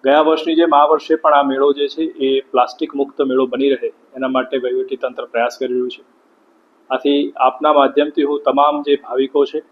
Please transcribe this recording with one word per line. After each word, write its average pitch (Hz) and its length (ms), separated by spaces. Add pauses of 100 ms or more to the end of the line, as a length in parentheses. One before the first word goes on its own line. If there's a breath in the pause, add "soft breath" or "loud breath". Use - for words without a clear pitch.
ગયા 139 160
વર્ષની 156 340
જેમ 165 200
આ 143 120
વર્ષે 156 300
પણ 156 180
આ 143 80
મેળો 139 300
જે 143 160
છે 160 140
એ 135 380
પ્લાસ્ટિક 131 540
મુક્ત 139 260
મેળો 131 260
બની 131 240
રહે 120 220 (240)
એના 131 120
માટે 131 280
વહીવટી 127 400
તંત્ર 127 280
પ્રયાસ - 360
કરી 127 120
રહ્યું 123 180
છે. - 140 (840)
આથી 143 460
આપના 143 360
માધ્યમથી 147 500
હું 143 220
તમામ 147 380
જે 143 140
ભાવિકો 135 480
છે 151 280